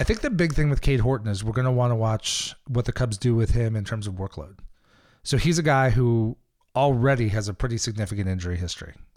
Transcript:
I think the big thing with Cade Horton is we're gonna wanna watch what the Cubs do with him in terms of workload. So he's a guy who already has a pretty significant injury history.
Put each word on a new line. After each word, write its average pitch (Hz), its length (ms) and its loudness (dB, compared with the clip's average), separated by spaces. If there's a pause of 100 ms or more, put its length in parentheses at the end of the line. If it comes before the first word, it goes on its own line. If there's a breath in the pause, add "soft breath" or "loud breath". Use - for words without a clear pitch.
I - 20 -2
think 220 160 0
the 285 100 -2
big 170 240 0
thing 147 160 2
with 135 120 2
Cade 139 180 4
Horton 110 300 0
is 101 160 -4
we're 110 80 -2
gonna 127 180 0
wanna 123 240 2
watch - 600 -2 (120)
what 120 160 0
the 117 80 -4
Cubs 113 260 -2
do 120 180 0
with 113 160 2
him 113 260 0
in 101 80 -4
terms 107 200 -6
of 98 100 -8
workload. 95 440 -10 (640 soft breath)
So 139 140 0
he's 160 220 2
a 165 40 0
guy 135 260 4
who 117 480 2 (360)
already 131 540 2
has 104 220 -2
a 98 40 -4
pretty 117 240 -4
significant 101 520 -4
injury 90 260 -4
history. - 380 -8 (240)